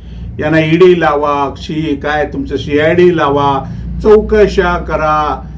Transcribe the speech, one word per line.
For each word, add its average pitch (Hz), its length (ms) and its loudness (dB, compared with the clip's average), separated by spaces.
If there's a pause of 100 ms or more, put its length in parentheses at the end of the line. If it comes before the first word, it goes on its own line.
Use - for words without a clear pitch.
(400)
यांना 151 200 2
ईडी 170 400 4
लावा, 143 580 0
शी-, 156 380 -4
काय 147 380 -4
तुमचं 139 240 -6
सीआयडी 165 600 2
लावा, 143 460 0 (400)
चौकशा 208 760 2
करा, 156 720 -2 (100)